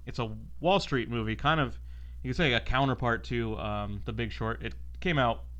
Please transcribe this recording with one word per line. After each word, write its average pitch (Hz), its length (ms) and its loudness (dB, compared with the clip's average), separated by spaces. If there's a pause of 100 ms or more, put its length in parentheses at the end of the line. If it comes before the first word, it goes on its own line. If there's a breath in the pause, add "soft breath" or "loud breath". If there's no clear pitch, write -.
it's - 120 -8
a 117 120 0 (300)
Wall 185 180 6
Street 131 320 0
movie, 110 240 0
kind 156 260 2
of, 123 180 0 (440 loud breath)
you 127 80 -4
could 123 60 -2
say 151 160 4
a 117 80 4
counterpart 127 640 2
to, 117 340 -2
um, 104 460 -4
The 120 80 -4
Big 110 200 -2
Short. 113 300 -2
It 113 120 -6 (260)
came 170 180 4
out 120 260 4 (160)